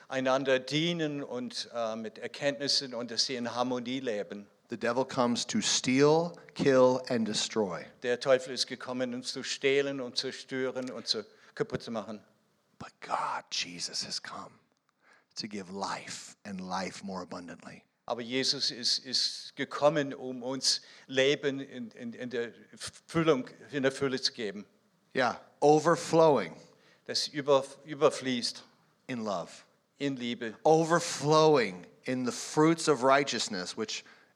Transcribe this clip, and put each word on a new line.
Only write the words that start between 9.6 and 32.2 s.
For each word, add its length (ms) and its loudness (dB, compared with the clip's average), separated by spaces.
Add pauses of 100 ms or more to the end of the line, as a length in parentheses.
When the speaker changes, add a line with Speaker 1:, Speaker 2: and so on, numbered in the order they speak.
Speaker 1:
um 140 -8
zu 180 -4
stören 580 -6
und 180 -12
zu, 160 -2 (300)
kaputt 280 -4
zu 80 -12
machen. 300 -8 (580)
Speaker 2:
But 220 -16
God, 500 -6
Jesus, 560 -8
has 160 -10
come 300 -14 (840)
to 120 -8
give 240 -10
life 720 -8
and 160 -8
life 440 -6
more 180 -8
abundantly. 600 -14 (240)
Speaker 1:
Aber 160 -4
Jesus 480 -2
ist, 280 -2
ist 580 -6
gekommen, 580 0
um 280 -10
uns 400 -2 (240)
Leben 540 2
in, 320 -12
in, 200 -12
in 180 -10
der 220 -4 (540)
Füllung, 420 4 (220)
in 120 -2
der 100 4
Fülle 280 -2
zu 120 -2
geben. 340 -6 (480)
Speaker 2:
Yeah, 260 0 (200)
overflowing. 920 6 (520)
Speaker 1:
Das 220 -4
über-, 360 2 (200)
überfließt. 800 0 (440)
Speaker 2:
In 160 -6
love. 260 -4 (500)
Speaker 1:
in 160 -2
Liebe. 380 -6 (100)
Speaker 2:
Overflowing 1200 4 (180)
in 220 -2